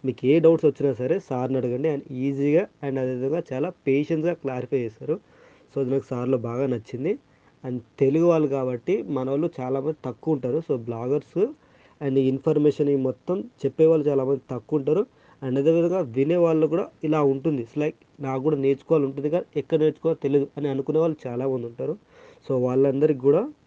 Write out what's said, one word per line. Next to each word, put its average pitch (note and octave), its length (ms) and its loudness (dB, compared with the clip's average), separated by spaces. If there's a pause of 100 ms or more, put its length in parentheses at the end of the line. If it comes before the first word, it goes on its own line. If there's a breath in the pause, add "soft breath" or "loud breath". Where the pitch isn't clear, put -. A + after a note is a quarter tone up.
మీకు B2+ 160 -6 (100)
ఏ D#3 40 6 (100)
డౌట్స్ D#3+ 240 6
వచ్చినా C#3 220 0 (100)
సరే C#3+ 160 -2 (120)
సార్ని B2+ 320 -2
అడగండి. B2 340 -2
And C#3 80 -8 (220)
ఈజీగా C#3+ 380 2 (220)
and C3+ 180 -4
అదేవిధంగా C3 380 -4 (100)
చాలా C#3+ 200 -4 (160)
పేషెన్స్గా D#3 560 0
clarify B2+ 420 -4
చేస్తారు. C3 320 -6 (540 soft breath)
So, - 100 -14
అది B2+ 140 -2
నాకు C3 180 -4
సార్లో B2 260 0 (100)
బాగా B2+ 260 -4
నచ్చింది. B2 380 -6 (540 soft breath)
And B2 100 -6 (260)
తెలుగు D#3+ 300 4
వాళ్ళు D3+ 220 2
కాబట్టి B2+ 420 -2 (200)
మన C3 180 -4
వాళ్ళు D#3+ 240 -2
చాలామంది C3+ 480 -4
తక్కువ D3 300 -4
ఉంటారు. C3 320 -2
So, C#3+ 60 2 (160)
bloggers B2+ 460 -4 (680 soft breath)
and C3+ 100 0 (180)
information D3 600 2
ఈ - 20 0 (120)
మొత్తం F3+ 280 -4 (280)
చెప్పేవాళ్ళు D#3 480 4
చాలామంది C3+ 300 0 (120)
తక్కువ D3 260 -4
ఉంటారు. D#3+ 240 0 (400 soft breath)
And C3 160 0
అదేవిధంగా E3+ 380 2 (180)
వినేవాళ్ళు D#3+ 560 4
కూడా F3+ 100 0 (240)
ఇలా D#3 120 2 (140)
ఉంటుంది. C3+ 320 -2
It's - 180 -10
like, D3+ 140 -4 (280)
నాకు C3 200 -4
కూడా D3+ 200 2
నేర్చుకోవాలి C#3 420 2
ఉంటుంది C#3 260 -4
కానీ F3 120 -2 (160)
ఎక్కడ - 220 -2
నేర్చుకోవాలో D#3 420 0
తెలియదు C#3 220 2 (100)
అని D3 160 -4
అనుకునే C#3 300 -2
వాళ్ళు D#3+ 220 0
చాలామంది B2 460 -4
ఉంటారు. C3+ 240 -6 (500 loud breath)
So, - 60 -6 (160)
వాళ్ళందరికీ C3+ 600 2
కూడా E3 160 4 (240)